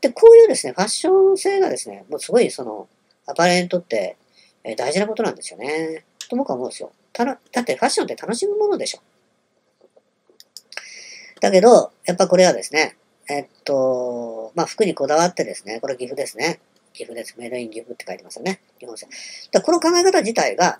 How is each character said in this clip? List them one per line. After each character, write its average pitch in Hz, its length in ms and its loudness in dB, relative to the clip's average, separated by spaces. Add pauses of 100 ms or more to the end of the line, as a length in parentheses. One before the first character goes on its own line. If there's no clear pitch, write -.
で、 277 80 0
こ 440 220 8
う 466 40 12
い 453 100 12
う - 20 4
で 320 80 2
す - 120 -6
ね、 - 60 -8
フ - 80 -2
ァ 202 40 2
ッ - 40 -6
シ - 180 -4
ョ 381 240 6
ン 381 60 0
性 392 220 -2
が 370 100 0
で - 80 -4
す - 120 -12
ね、 98 200 -16
も 160 80 -6
う - 20 -6
す - 120 -10
ご 226 80 4
い 196 120 0
そ 135 120 -12
の、 107 240 -12 (380)
ア - 80 -10
パ 170 140 2
レ 180 100 4
ル 180 60 0
に 175 60 -8
と 180 100 -2
っ - 20 -12
て、 98 360 -4 (460)
え 113 100 -10
ー、 - 20 -10
大 123 160 -4
事 170 80 0
な 208 80 0
こ 214 80 -8
と 226 80 -4
な 175 80 -2
ん - 40 -8
で - 60 -20
す - 120 -16
よ - 60 -20
ね。 160 460 -8 (220)
と - 80 -8
僕 262 140 -4
は 131 60 -4
思 123 100 -8
う - 20 -8
ん - 20 -8
で - 60 -18
す - 60 -16
よ。 - 100 -16 (220)
た 139 100 -4
の-、 - 120 -4 (160)
だ 240 100 -4
っ 240 40 -6
て 135 100 -2
フ - 80 -6
ァ - 40 0
ッ - 20 2
シ - 120 -2
ョ - 20 -2
ン - 20 -4
っ - 20 -12
て 113 80 -8
楽 202 200 -8
し 294 100 -4
む 415 120 -2
も 415 100 0
の 403 100 0
で - 100 -6
し - 80 -8
ょ。 - 40 -20 (2500)
だ 202 120 2
け 185 100 6
ど、 202 300 8 (140)
や 180 80 -2
っ 180 40 -6
ぱ 190 100 2
こ 180 100 4
れ 185 80 8
は 160 80 4
で 104 100 -4
す - 100 -12
ね、 156 240 0 (320)
え 143 120 -4
っ - 60 -14 (160)
と、 123 920 -4
ま 165 80 -2
あ、 - 20 -2
服 - 200 -2
に 180 80 -2
こ 139 140 -4
だ 151 80 0
わ 165 100 4
っ 180 80 -2
て 160 100 -4
で 107 120 -8
す - 100 -20
ね、 110 140 -10
こ 139 80 -10
れ 139 80 -6
岐 127 100 -10
阜 127 100 -10
で 135 120 -6
す - 100 -16
ね。 160 220 -4 (340)
岐 120 100 -16
阜 117 120 -16
で 117 100 -12
す。 - 120 -20
メ 120 100 -14
イ - 20 -12
ド 123 60 -10
イ 123 100 -8
ン 113 40 -14
岐 107 100 -14
阜 120 140 -16
っ - 20 -16
て - 120 -20
書 92 60 -12
い 92 40 -14
て - 60 -20
ま 85 80 -20
す - 60 -18
よ 120 60 -16
ね。 190 180 -6 (180)
日 127 60 -20
本 117 120 -18
製。 - 80 -20 (460)
だ - 100 2
か - 100 -2
ら 339 80 2
こ 320 80 0
の 339 60 2
考 349 40 2
え 349 60 2
方 381 160 4
自 226 140 -4
体 135 220 -2
が 175 240 0